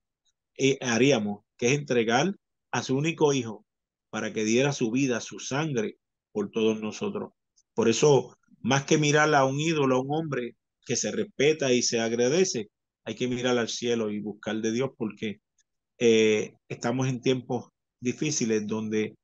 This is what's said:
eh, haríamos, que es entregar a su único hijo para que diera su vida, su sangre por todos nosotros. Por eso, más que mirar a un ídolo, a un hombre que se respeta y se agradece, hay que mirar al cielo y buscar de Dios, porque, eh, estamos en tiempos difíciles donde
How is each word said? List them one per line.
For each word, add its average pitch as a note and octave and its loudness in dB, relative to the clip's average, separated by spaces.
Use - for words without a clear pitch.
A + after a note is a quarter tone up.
eh, C3+ 2
haríamos, A#2 2
que A#2+ 0
es C#3+ 2
entregar C3 0
a B2 -2
su C3 -2
único D3 0
hijo A2+ -6
para G#2+ -6
que A2 -2
diera A#2+ 2
su A#2 -2
vida, B2 0
su G2+ -14
sangre B2+ -4
por G#2 -4
todos A2 0
nosotros. G2+ -8
Por A2+ 2
eso, C#3 4
más C#3 0
que D#3+ 4
mirar D3+ 4
a C3+ 6
un C3+ 0
ídolo, D3 0
a C3 0
un C#3 -6
hombre C#3 -6
que A#2+ -4
se G#2+ -4
respeta C3+ 0
y B2 4
se A#2 0
agradece, A#2+ 0
hay A2 -8
que B2 -4
mirar B2 0
al A2+ -2
cielo A#2 -2
y G#2 -6
buscar G#2+ -8
de A2 -2
Dios, B2+ -2
porque, G#2+ -8
eh, A2 4
estamos B2+ -2
en B2+ -4
tiempos B2+ -2
difíciles A#2+ -2
donde G#2+ -4